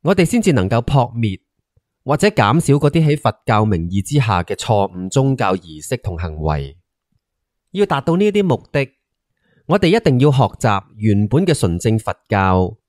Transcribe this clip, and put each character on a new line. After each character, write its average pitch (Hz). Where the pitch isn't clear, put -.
我 185
哋 180
先 233
至 185
能 95
夠 117
撲 131
滅 110
或 139
者 202
減 131
少 139
嗰 147
啲 160
喺 147
佛 110
教 107
名 87
義 95
之 147
下 104
嘅 98
錯 101
誤 92
宗 135
教 98
儀 80
式 -
同 90
行 80
為。 76
要 196
達 139
到 165
呢 208
啲 202
目 151
的， 139
我 196
哋 180
一 -
定 127
要 147
學 127
習 101
原 104
本 143
嘅 165
純 87
正 110
佛 104
教 95